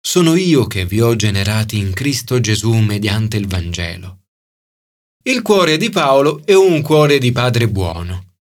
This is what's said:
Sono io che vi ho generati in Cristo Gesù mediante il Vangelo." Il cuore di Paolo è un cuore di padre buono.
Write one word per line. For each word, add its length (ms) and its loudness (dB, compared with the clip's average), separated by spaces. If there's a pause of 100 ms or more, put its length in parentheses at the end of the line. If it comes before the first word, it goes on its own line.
Sono 340 2
io 320 2
che 200 -4
vi 140 -2
ho 140 2
generati 640 -2
in 160 -2
Cristo 480 -4
Gesù 340 0
mediante 600 -2
il 120 -4
Vangelo." 720 -8 (1040)
Il 180 -2
cuore 340 2
di 140 -2
Paolo 540 2
è 100 4
un 280 4
cuore 360 4
di 120 0
padre 380 0
buono. 760 -6